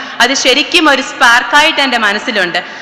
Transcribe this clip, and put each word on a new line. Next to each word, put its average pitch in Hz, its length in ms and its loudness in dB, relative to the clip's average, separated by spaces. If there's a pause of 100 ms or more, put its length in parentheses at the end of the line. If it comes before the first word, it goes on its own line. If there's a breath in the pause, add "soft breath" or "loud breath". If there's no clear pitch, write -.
(200 loud breath)
അത് 247 140 2
ശരിക്കും 294 540 2
ഒരു 269 140 2
സ്പാർക്കായിട്ട് 277 800 2
എൻ്റെ 254 180 0
മനസ്സിലുണ്ട്. 202 680 -2 (180 loud breath)